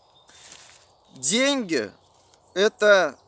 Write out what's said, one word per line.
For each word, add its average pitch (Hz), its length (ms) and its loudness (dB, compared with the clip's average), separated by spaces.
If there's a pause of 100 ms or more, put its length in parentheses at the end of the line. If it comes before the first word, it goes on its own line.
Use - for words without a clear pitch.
(1120)
Деньги — 202 760 -2 (640)
это 196 640 2 (100)